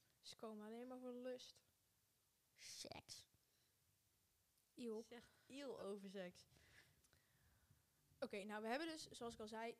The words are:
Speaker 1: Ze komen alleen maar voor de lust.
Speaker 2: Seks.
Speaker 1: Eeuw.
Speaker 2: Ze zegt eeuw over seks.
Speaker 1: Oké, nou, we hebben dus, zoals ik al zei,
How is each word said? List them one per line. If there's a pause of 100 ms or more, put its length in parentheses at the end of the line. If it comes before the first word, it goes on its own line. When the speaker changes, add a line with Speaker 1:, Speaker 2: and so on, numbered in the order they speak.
(220)
Speaker 1:
Ze
komen
alleen
maar
voor
de
lust. (960)
Speaker 2:
Seks. (1500)
Speaker 1:
Eeuw.
Speaker 2:
Ze
zegt (160)
eeuw
over
seks. (1700)
Speaker 1:
Oké,
nou,
we
hebben
dus,
zoals
ik
al
zei,